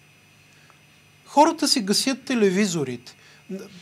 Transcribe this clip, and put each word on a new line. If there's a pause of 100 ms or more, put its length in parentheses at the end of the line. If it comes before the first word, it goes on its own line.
(1200)
Хората
си
гасят
телевизорите. (680)